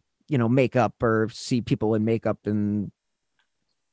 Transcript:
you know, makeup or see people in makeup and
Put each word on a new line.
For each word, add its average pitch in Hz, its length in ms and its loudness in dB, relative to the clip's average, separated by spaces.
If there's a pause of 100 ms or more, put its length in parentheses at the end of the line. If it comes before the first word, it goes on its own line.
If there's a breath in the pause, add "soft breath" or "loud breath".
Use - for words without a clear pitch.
(280)
you 143 100 0
know, 117 120 2
makeup 123 520 2
or 110 300 2
see - 300 -4
people 110 340 0
in 107 100 0
makeup 110 400 -2
and 104 460 -2 (1000)